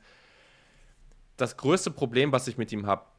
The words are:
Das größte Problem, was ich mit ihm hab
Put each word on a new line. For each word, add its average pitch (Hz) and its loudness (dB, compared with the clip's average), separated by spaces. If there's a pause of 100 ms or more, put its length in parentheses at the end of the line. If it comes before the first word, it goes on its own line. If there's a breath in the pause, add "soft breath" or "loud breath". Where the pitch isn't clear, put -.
(1400 soft breath)
Das 123 -2
größte 175 2
Problem, 135 0
was 131 0
ich 120 -8
mit 110 -4
ihm 104 -6
hab 98 -2